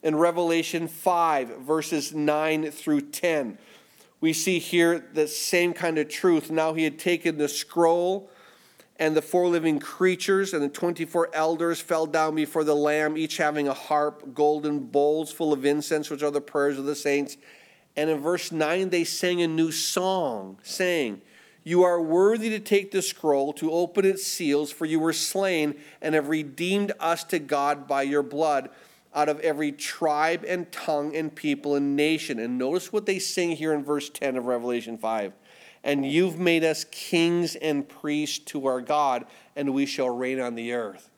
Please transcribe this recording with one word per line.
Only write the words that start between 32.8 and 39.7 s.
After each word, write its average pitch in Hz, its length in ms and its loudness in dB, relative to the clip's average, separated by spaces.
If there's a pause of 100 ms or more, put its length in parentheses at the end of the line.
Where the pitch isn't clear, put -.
what 214 120 -2
they 196 140 0
sing 175 320 -2
here 156 220 -2
in 147 100 -2
verse 143 260 -2
ten 131 280 -4
of 120 80 -4
Revelation 120 520 -2
five. 110 360 -4 (500)
"And 139 260 0
you've 165 300 2
made 170 240 2
us 160 220 0
kings 170 720 0
and 147 300 -2
priests 151 580 -4
to 139 200 -6
our 127 140 0
God, 135 460 0 (280)
and 143 200 -2